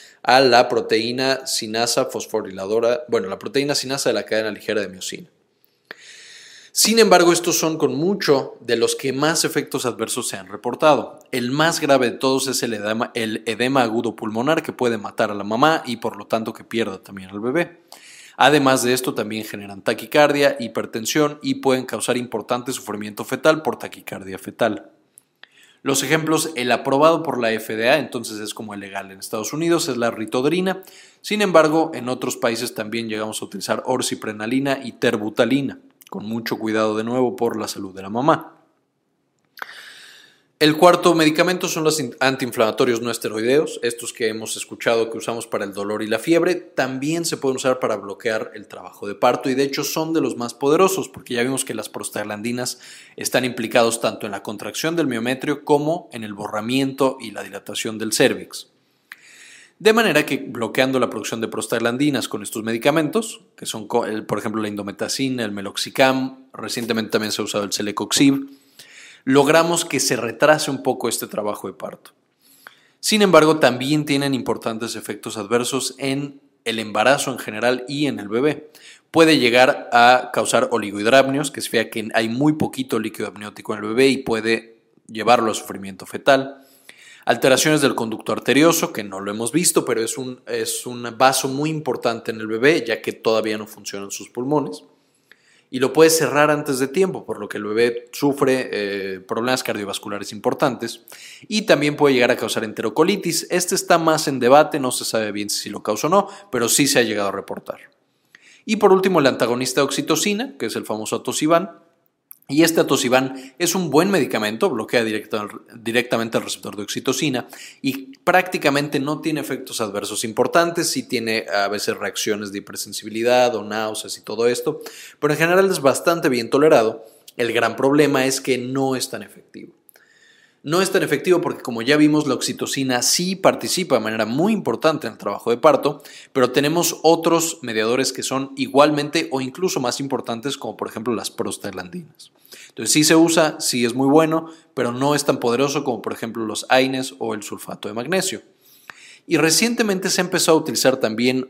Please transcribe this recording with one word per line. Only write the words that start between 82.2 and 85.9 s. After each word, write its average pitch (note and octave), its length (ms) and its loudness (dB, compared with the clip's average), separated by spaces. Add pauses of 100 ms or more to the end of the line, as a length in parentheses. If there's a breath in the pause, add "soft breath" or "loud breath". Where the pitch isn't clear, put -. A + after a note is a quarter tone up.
muy C#3 260 2
poquito C3 460 -2
líquido A2 300 -6
amniótico G#2 440 -12
en G#2 60 -8
el G#2 100 -6
bebé B2+ 200 6
y C3 80 2
puede A2+ 640 -2 (260)
llevarlo A2+ 440 2
a F#2+ 40 -2
sufrimiento F#2+ 500 -12